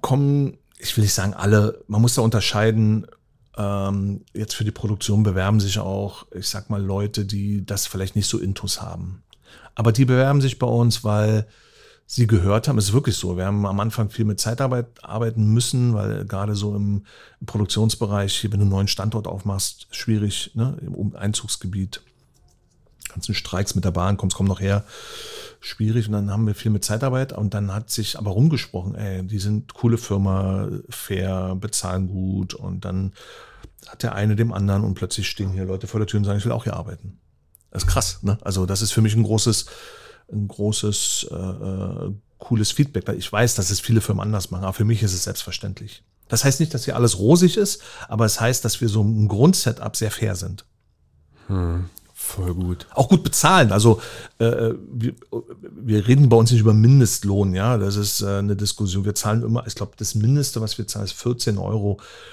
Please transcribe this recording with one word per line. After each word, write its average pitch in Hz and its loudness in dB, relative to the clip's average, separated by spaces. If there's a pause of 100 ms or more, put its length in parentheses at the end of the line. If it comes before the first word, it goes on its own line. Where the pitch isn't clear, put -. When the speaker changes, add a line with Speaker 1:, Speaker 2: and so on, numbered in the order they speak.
Speaker 1:
kommen, 139 2 (200)
ich - -6
will 110 4
nicht 98 2
sagen 98 -2
alle, 104 2
man 107 2
muss 120 4
da 127 2
unterscheiden, 110 2 (500)
ähm, 98 -4 (100)
jetzt 107 -6
für 110 -4
die 107 -2
Produktion 104 0
bewerben 101 2
sich 98 0
auch, 95 -6
ich 95 -8
sag - -8
mal, 101 -2
Leute, 101 -2
die 101 -4
das 98 -6
vielleicht 95 -6
nicht 104 0
so 113 -2
intus 98 -6
haben. 90 -12 (520)
Aber 117 2
die 117 4
bewerben 131 4
sich 135 0
bei 123 -2
uns, 117 2
weil 107 2 (600)
sie 120 2
gehört 101 4
haben, 127 2
es 104 2
ist 98 -2
wirklich 113 2
so, 90 -4
wir 92 -2
haben 101 0
am 98 -2
Anfang 110 -2
viel 113 -2
mit 104 -2
Zeitarbeit 123 -2 (160)
arbeiten 113 -2
müssen, 120 2
weil 104 -2
gerade 101 -4
so 101 -4
im, 101 -2 (340)
im 107 -14
Produktionsbereich, 104 -2
hier, 104 -4
wenn 101 2
du 101 4
einen 101 4
neuen 98 0
Standort 107 -4
aufmachst, 98 -6
schwierig, 104 -2
ne, 120 -2
im 95 -8
Um-, 98 -6
Einzugsgebiet, 98 -6 (1080)
ganzen - -8
Streiks - -4
mit 92 0
der 92 0
Bahn, 90 0
kommst, 95 -2
komm 98 0
noch 98 -2
her, 98 0 (760)
schwierig. 110 -2
Und 107 -4
dann 101 -2
haben 110 0
wir 104 0
viel 113 -2
mit 101 -2
Zeitarbeit 131 -2
und 98 -4
dann 101 -2
hat 107 -6
sich - -6
aber 104 -4
rumgesprochen, 101 0
ey, 95 -6
die 104 -6
sind 104 -4
coole 117 2
Firma, 98 -2 (220)
fair, 92 -4
bezahlen 92 -4
gut 95 -4
und 92 -10
dann 95 -4 (760)
hat - -18
der 113 -2
eine 104 2
dem 117 0
anderen 101 0
und 101 -2
plötzlich - -6
stehen 95 -4
hier 95 -4
Leute 95 -6
vor 107 -4
der 107 -2
Tür 107 -2
und 101 0
sagen, 101 0
ich 101 -2
will 117 0
auch 117 -4
hier 104 -6
arbeiten. - -12 (520)
Das - -4
ist - 2
krass, - 0
ne? 101 2
Also 95 0
das 98 -2
ist 104 -2
für - 2
mich 107 4
ein 113 6
großes, 107 2 (640)
ein 104 -4
großes, - -2
äh, - -10
äh, 95 -6 (260)
cooles 107 0
Feedback, 139 -2
weil - -4
ich 95 -10
weiß, 117 2
dass 92 0
es 98 0
viele 113 2
Firmen 98 -2
anders 104 -4
machen, 92 -6
aber 95 -2
für - -2
mich 107 2
ist 101 2
es 90 -4
selbstverständlich. - -10 (260)
Das - 2
heißt 139 2
nicht, 160 -2
dass 123 -6
hier - -4
alles 117 2
rosig 170 6
ist, 202 0 (280)
aber 110 0
es 107 0
heißt, 120 0
dass - -2
wir 120 2
so 107 2
im 107 2
Grundsetup 110 2
sehr 107 -2
fair 104 -2
sind. 95 -10 (840)
Speaker 2:
Hm, 90 -2 (300)
voll 90 -6
gut. 90 -4
Speaker 1:
Auch - 2
gut 170 8
bezahlen. 156 4
Also, 110 6 (380)
äh, 117 0 (200)
wir, 123 -4 (640)
wir 107 0
reden 131 8
bei 113 10
uns 117 8
nicht 120 6
über 110 8
Mindestlohn, 104 6
ja. 110 2
Das 101 0
ist, 104 -2
äh, 98 -2
eine 101 0
Diskussion. 98 -2
Wir 101 -2
zahlen 110 0
immer, 117 -2
ich 107 -10
glaub, - -10
das 104 -4
Mindeste, 123 2
was 107 -4
wir 110 -6
zahlen, 104 -6
ist 92 -6
vierzehn 120 -2
Euro. 101 -2 (320)